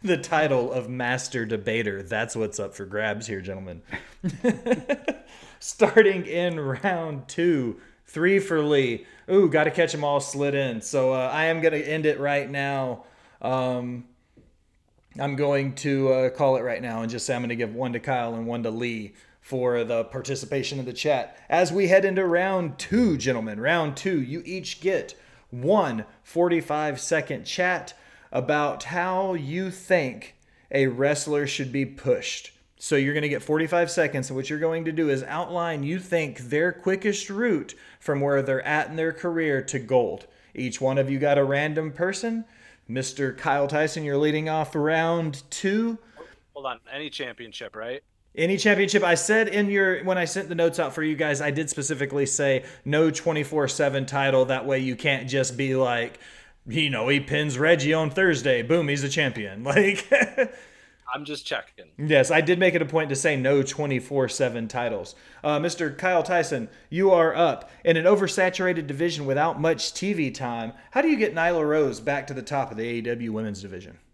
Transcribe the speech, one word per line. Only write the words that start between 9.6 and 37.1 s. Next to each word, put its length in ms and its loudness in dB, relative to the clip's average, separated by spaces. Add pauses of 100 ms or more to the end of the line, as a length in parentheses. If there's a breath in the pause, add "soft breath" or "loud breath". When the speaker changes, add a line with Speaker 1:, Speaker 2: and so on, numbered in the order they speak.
Speaker 1:
catch 220 2
'em 100 -4
all 160 2
slid 360 -2
in. 260 -2
So, 320 2
uh, 200 0
I 120 0
am 160 0
gonna 160 4
end 280 -2
it 140 2
right 300 0
now. 540 -4 (380 loud breath)
Um, 640 -2 (1120)
I'm 160 -2
going 400 0
to, 380 2
uh, 160 2
call 260 2
it 60 0
right 200 -4
now 200 -6
and 100 -4
just 140 -6
say 100 -2
I'm 60 -4
gonna 140 -4
give 200 -4
one 180 -4
to 60 -4
Kyle 360 -2
and 120 -6
one 160 -4
to 80 -2
Lee 420 -6 (280 soft breath)
for 420 0
the 220 0
participation 720 -6
in 60 -6
the 80 -8
chat. 440 -2 (120)
As 220 4
we 160 2
head 180 6
into 200 2
round 540 0
two, 380 2
gentlemen, 420 -2
round 380 0
two, 240 0
you 240 -6
each 340 -10
get 360 -2 (340 soft breath)
one 560 2 (180 loud breath)
forty-five 760 0
second 420 -2
chat 500 -2 (380 loud breath)
about 520 0
how 500 -2
you 380 -4
think 640 -2 (340 soft breath)
a 180 4
wrestler 600 0
should 240 -4
be 140 -2
pushed. 640 -4 (260)
So 180 -2
you're 180 2
gonna 160 0
get 120 -2
forty-five 480 0
seconds, 400 0
and 60 -8
what 140 -6
you're 100 -4
going 260 -2
to 60 -2
do 180 0
is 140 0
outline 600 -4
you 140 -4
think 400 -4
their 340 0
quickest 580 -2